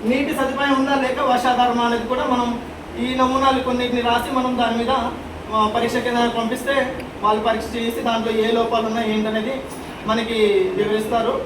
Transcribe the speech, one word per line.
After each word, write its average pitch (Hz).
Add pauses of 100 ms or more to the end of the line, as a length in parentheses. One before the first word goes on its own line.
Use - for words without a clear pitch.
నీటి 285
సదుపాయం 269
ఉందా 269
లేక 262
వర్షాధారమా 247
అనేది 233
కూడా 254
మనం 240 (380)
ఈ 247
నమూనాలు 262
కొన్నిటిని 247
రాసి 240
మనం 247
దాని 226
మీద, 233 (640)
ఆ, 214
పరీక్ష 240
కేంద్రానికి 240
పంపిస్తే 254 (180)
వాళ్ళు 214
పరీక్ష 226
చేసి 233
దాంట్లో 226
ఏ 220
లోపాలు 226
ఉన్నాయి 220
ఏంటనేది 220 (440)
మనకి 226 (360)
వివరిస్తారు. 214